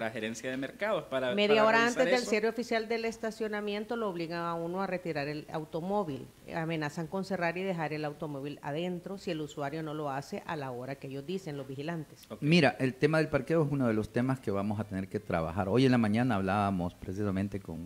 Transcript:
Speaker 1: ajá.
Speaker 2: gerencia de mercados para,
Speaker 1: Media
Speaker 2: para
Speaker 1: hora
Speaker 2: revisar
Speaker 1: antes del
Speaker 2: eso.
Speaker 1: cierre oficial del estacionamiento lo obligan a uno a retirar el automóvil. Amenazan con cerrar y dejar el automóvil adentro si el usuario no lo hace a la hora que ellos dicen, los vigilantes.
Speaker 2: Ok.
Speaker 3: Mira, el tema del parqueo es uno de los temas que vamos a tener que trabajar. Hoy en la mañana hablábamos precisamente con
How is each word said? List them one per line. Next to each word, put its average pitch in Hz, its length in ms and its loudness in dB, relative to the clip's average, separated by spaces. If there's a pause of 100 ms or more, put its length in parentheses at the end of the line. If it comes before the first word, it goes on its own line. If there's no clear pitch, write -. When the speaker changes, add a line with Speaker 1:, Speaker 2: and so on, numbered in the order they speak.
Speaker 1:
ajá. - 20 -2
Speaker 2:
gerencia 113 400 -6
de 131 80 -4
mercados 156 460 -4
para, 127 320 -2
Speaker 1:
Media 208 260 6
Speaker 2:
para 214 60 6
Speaker 1:
hora 226 140 6
Speaker 2:
revisar 240 200 2
Speaker 1:
antes 254 100 4
del 247 120 4
Speaker 2:
eso. 240 80 -6
Speaker 1:
cierre 214 180 2
oficial 226 380 -2
del 226 180 -2
estacionamiento 214 920 -4
lo 226 140 -2
obligan 170 320 -4
a 170 140 -2
uno 170 260 -2
a 196 60 -2
retirar 165 400 -2
el 151 260 -6
automóvil. 160 720 -2 (300)
Amenazan 160 500 -2
con 190 180 -4
cerrar 175 320 -2
y 180 60 -4
dejar 165 320 -2
el 151 100 -4
automóvil 147 600 -6
adentro 175 560 -4
si - 100 -8
el 160 120 -2
usuario 147 420 -6
no 151 100 -6
lo 151 160 -4
hace 139 380 -6
a 170 80 -4
la 135 160 -6
hora 127 240 -8
que 139 100 -14
ellos 139 220 -8
dicen, 180 280 -4
los 139 120 -6
vigilantes. 147 640 -8
Speaker 2:
Ok. 110 100 -10
Speaker 3:
Mira, 147 380 8
el 131 160 0
tema 156 240 4
del 156 80 4
parqueo 147 360 4
es 143 80 0
uno 139 160 2
de 113 60 4
los 107 180 0
temas 127 280 2
que - 100 -4
vamos 101 300 2
a 107 40 0
tener 95 240 -4
que 107 120 -2
trabajar. 87 500 0
Hoy 123 160 6
en 131 60 8
la 127 80 6
mañana 117 340 4
hablábamos 95 640 2
precisamente 98 640 -2
con 85 160 -10 (100)